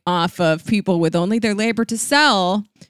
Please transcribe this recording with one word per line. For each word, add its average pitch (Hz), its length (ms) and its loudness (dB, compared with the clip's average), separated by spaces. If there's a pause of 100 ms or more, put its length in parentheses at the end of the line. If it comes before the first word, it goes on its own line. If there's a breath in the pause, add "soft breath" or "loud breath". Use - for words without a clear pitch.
off 175 340 0
of 160 260 0
people 190 320 0
with 165 160 0
only 185 240 0
their 214 160 -2
labor 220 300 -2
to 226 140 -6
sell, 208 640 2 (240 soft breath)